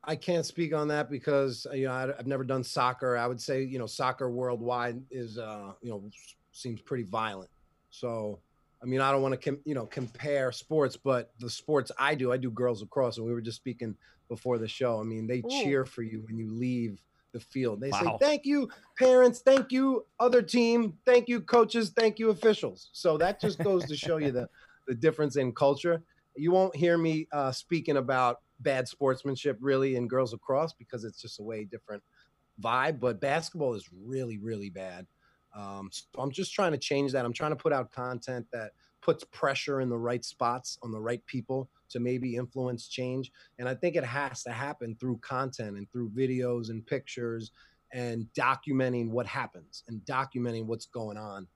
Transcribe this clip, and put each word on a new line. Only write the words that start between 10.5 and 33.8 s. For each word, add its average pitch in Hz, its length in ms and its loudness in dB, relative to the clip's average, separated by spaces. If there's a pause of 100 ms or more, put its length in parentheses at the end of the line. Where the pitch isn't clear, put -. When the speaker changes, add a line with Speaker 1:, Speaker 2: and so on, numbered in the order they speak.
Speaker 1:
sports, 143 460 0
but 127 420 0
the 120 120 -6
sports 143 480 0
I 147 160 4
do, 127 160 0
I 127 60 2
do 127 120 -2
girls 117 320 0
lacrosse, 120 360 0
and 113 100 -6
we 117 40 -2
were 120 100 -2
just 110 160 -8
speaking 117 380 -8 (320)
before 120 300 -2
the 110 100 -4
show. 117 320 0
I 110 40 -4
mean, 110 240 -6
they 127 120 0
Speaker 2:
Ooh. 117 100 -6
Speaker 1:
cheer 143 360 0
for - 160 -12
you 110 240 -8
when 110 140 -10
you 110 100 -6
leave 117 500 -4 (320)
the 117 80 -10
field. 117 400 -4
They 135 120 -2
say, 104 140 2
Speaker 3:
Wow. 110 140 0
Speaker 1:
"Thank 285 260 4
you, 285 240 2 (280)
parents. 254 480 8
Thank 262 260 8
you, 262 340 2 (140)
other 240 220 8
team. 233 640 4
Thank 247 240 8
you, 240 120 2
coaches. 226 500 6
Thank 220 260 4
you, 220 140 4
officials." 180 600 2
So 156 260 2
that 190 200 2
just 185 200 0
goes 180 260 2
to 147 100 -6
show 160 220 -2
you 143 140 0
the, 120 180 -2 (180)
Speaker 3:
<laughs> - 200 -18
Speaker 1:
the 127 80 -2
difference 151 400 2
in 127 180 2
culture. 156 480 2 (340)
You 160 160 0
won't 185 240 4
hear 170 220 4
me, 160 340 0
uh, 139 200 0
speaking 156 460 -2
about 127 420 2 (220)
bad 131 260 0
sportsmanship 131 720 0
really 135 360 2
in 123 120 0
girls 127 260 0
lacrosse 143 400 -2
because 113 300 -12
it's 107 180 -12
just - 180 -14
a 104 40 -12
way 110 220 -8
different 104 360 -14 (600)
vibe. 127 380 0
But 117 220 0
basketball 143 540 0
is 95 140 -12 (160)